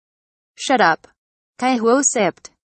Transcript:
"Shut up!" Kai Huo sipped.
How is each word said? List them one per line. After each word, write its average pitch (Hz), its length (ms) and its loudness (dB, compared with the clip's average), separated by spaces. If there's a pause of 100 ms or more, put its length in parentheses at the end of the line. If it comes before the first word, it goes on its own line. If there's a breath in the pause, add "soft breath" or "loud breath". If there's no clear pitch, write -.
(560)
"Shut 254 260 0
up!" 165 260 0 (500)
Kai 254 220 -2
Huo 233 240 2
sipped. - 480 -4 (280)